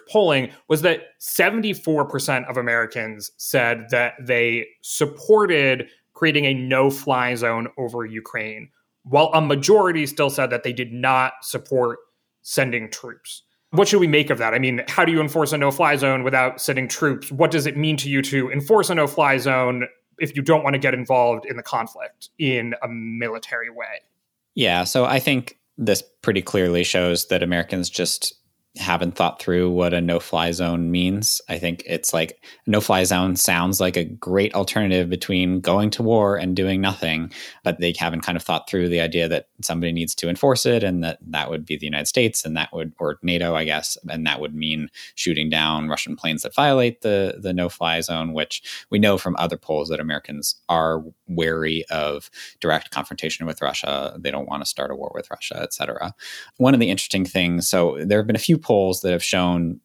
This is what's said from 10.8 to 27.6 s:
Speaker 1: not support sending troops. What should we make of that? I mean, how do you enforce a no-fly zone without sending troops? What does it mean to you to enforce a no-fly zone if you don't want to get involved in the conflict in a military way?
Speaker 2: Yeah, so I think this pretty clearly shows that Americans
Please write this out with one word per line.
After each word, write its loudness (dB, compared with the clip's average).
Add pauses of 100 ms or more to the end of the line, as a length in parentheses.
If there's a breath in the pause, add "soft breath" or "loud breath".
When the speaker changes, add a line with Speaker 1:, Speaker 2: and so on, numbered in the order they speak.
Speaker 1:
not 2 (100)
support -2 (440)
sending -2
troops. -14 (280)
What 4
should 6
we 6
make 4
of 0
that? 0
I 2
mean, 0
how 2
do 4
you 4
enforce 0
a 0
no-fly 2
zone 2
without 2
sending -2
troops? -2
What 2
does 2
it -4
mean 0
to -4
you 2
to 0
enforce 2
a 0
no-fly 4
zone 0 (320)
if -4
you -2
don't 4
want 2
to 0
get 2
involved 2
in -8
the -10
conflict -8
in -2
a -4
military -8
way? -12 (560)
Speaker 2:
Yeah, 2
so 2
I 2
think -2 (220)
this 2 (180)
pretty 0
clearly 2
shows 0
that 2
Americans -2